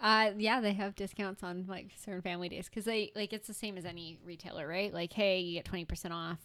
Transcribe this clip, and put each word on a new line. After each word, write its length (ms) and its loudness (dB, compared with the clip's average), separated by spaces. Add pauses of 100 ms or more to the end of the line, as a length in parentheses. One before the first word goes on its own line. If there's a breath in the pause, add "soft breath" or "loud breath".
uh, 360 6
yeah, 240 4
they 120 4
have 220 -2
discounts 480 -4
on, 240 -4
like, 300 -6
certain 240 -6
family 260 -2
days, 220 -6
'cause 160 -6
they, 300 2
like, 180 -2
it's 140 -6
the 80 -10
same 220 -6
as 80 -8
any 380 -10
retailer, 440 -8
right? 260 0
Like, 200 -2
"Hey, 280 6
you 140 -2
get 100 -4
twenty 200 -4
percent 280 -4
off 320 -4